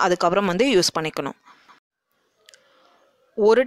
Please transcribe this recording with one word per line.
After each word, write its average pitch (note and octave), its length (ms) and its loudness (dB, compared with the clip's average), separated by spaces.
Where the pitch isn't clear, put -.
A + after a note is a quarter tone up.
அதுக்கப்புறம் F3+ 460 0
வந்து G#3+ 140 0
யூஸ் E3+ 220 0
பண்ணிக்கணும். D#3 400 -8
ஒரு A3+ 180 4